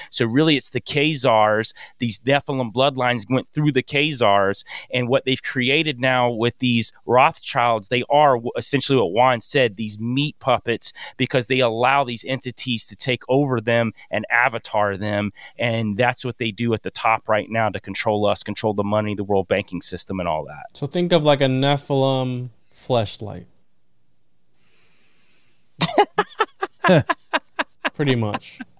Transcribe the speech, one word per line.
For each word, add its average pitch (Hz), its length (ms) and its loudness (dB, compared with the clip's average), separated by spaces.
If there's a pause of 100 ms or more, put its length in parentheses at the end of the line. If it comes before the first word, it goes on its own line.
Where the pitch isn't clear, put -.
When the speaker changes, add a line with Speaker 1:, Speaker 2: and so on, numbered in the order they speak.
(100)
Speaker 1:
So - 160 -2
really, 147 300 2
it's - 140 -6
the 123 100 -4
Khazars, 117 920 2 (280)
these 117 180 -2
Nephilim 135 540 0
bloodlines 123 580 0
went 131 180 0
through 151 220 0
the 127 140 0
Khazars, 113 800 2 (280)
and 123 160 0
what 131 180 2
they've 131 180 -2
created 135 560 0
now 127 280 2
with 120 300 0
these 120 320 2 (160)
Rothschilds, 120 800 2
they 123 240 -2
are 147 240 6
w-, 117 220 -4
essentially 131 420 0
what 95 140 0
Juan 120 280 2
said, 120 360 0
these 107 240 -8
meat 131 400 -4
puppets, 117 520 -2 (240)
because 127 300 -2
they 131 140 0
allow 123 420 2
these 123 240 -6
entities 123 600 -6
to 104 100 -12
take - 320 -2
over 131 320 2
them 117 320 0 (180)
and 107 180 -4
avatar 113 680 0
them, 104 340 -2 (280)
and 113 400 -2
that's 123 260 0
what 123 140 -8
they 117 120 -4
do 117 220 -4
at 107 100 -6
the 95 80 -8
top - 380 -2
right 107 220 0
now 110 180 0
to 95 100 -6
control 104 460 -2
us, 101 180 0
control 107 300 -4
the 104 100 -2
money, 104 320 0
the 101 80 -6
world 98 240 0
banking 95 360 -2
system, 92 360 -6
and 90 80 -4
all 78 200 -4
that. 73 260 -16
Speaker 2:
So - 140 -10
think 175 260 -2
of, 160 120 4
like, 143 180 4
a 135 60 2 (120)
Nephilim 131 880 0 (240)
fleshlight. 101 720 -4 (3500)
<laughs> 175 160 6 (920)
Pretty 135 200 0
much 110 440 -4 (220)